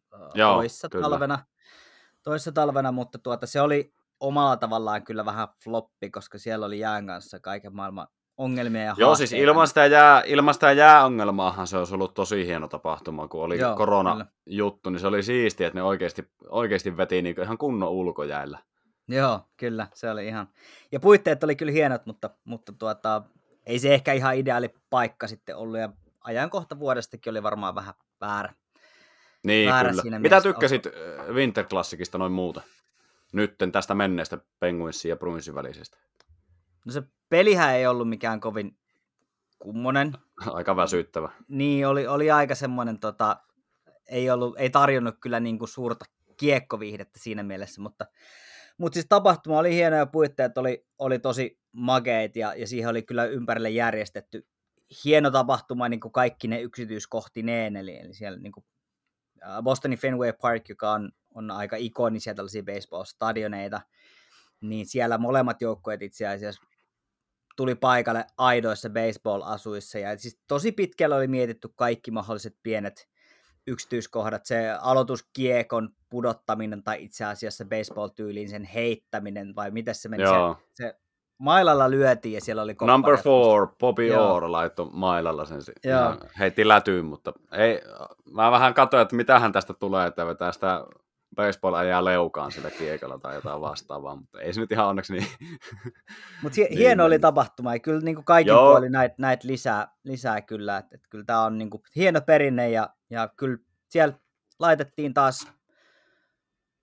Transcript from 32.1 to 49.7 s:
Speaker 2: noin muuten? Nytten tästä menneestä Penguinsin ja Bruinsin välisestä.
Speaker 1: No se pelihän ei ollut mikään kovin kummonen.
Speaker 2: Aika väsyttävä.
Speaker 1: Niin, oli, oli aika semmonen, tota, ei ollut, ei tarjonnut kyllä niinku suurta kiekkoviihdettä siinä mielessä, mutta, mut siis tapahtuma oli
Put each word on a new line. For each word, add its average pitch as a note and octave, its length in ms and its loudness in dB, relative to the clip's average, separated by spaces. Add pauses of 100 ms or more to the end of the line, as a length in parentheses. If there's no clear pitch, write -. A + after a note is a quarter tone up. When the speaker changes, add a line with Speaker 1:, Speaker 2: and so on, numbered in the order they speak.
Speaker 2:
noin F#2 140 -2
muuten? F2+ 320 -6 (720)
Nytten G2 380 -2
tästä G2 240 -2
menneestä F2+ 420 -2 (220)
Penguinsin E2+ 500 -4
ja E2 60 -4
Bruinsin E2 400 -10
välisestä. C#2 420 -14 (880)
Speaker 1:
No A#2 60 -14
se C3+ 120 -8 (260)
pelihän E3+ 460 4
ei B2+ 120 2
ollut A#2+ 220 0
mikään A2 300 -6
kovin G#2+ 380 -8 (840)
kummonen. C3 540 -4 (380)
Speaker 2:
Aika F2 240 -2
väsyttävä. E2+ 560 -2 (160)
Speaker 1:
Niin, C#3 400 -2
oli, C#3 200 -2
oli D3+ 240 0
aika C#3+ 240 4
semmonen, B2 440 -6
tota, G#2+ 380 -2 (720)
ei B2+ 220 -4
ollut, B2 280 -2
ei C3 120 -2
tarjonnut C3+ 520 2
kyllä A#2+ 180 -4
niinku A2+ 280 -6
suurta A#2 380 -8 (320)
kiekkoviihdettä G#2+ 800 -4
siinä G#2 240 -10
mielessä, G2 380 -12
mutta, G#2 240 -14 (720)
mut E3+ 160 -6
siis E3+ 160 -6
tapahtuma F3 500 4
oli E3+ 140 2